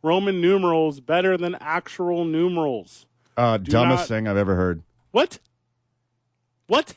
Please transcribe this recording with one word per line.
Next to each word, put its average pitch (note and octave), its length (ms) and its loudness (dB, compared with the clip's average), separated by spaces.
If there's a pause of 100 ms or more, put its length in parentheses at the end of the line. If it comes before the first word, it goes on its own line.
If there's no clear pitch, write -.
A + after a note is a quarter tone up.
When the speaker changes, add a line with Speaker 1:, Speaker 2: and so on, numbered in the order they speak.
Speaker 1:
Roman F#3 380 0
numerals E3+ 580 2
better F3+ 380 0
than F3 220 -4
actual F3 680 -4
numerals. D#3+ 800 -4 (280)
Speaker 2:
Uh, A#2 220 2
Speaker 1:
Do F#2+ 140 -4
Speaker 2:
dumbest B2 300 4
Speaker 1:
not - 140 -4
Speaker 2:
thing A2 120 -2
I've G2+ 100 0
ever G2 180 2
heard. F2+ 280 -2 (280)
Speaker 1:
What? C#4 280 0 (1300)
What? C4+ 300 0